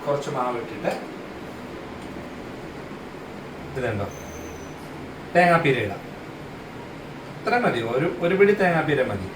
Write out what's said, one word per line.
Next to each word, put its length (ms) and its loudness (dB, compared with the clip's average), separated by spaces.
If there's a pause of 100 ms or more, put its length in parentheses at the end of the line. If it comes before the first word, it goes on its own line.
കുറച്ച് 320 2
മാവ് 260 0
ഇട്ടിട്ട് 300 -2 (2750)
ഇതുണ്ടോ, 280 0 (1300)
തേങ്ങാപ്പീര 520 8
ഇടാം. 160 -4 (1400)
ഇത്ര 260 2
മതി, 160 4 (160)
ഒരു, 120 4 (180)
ഒരു 140 6
പിടി 200 12
തേങ്ങാപ്പീര 500 6
മതി. 260 -2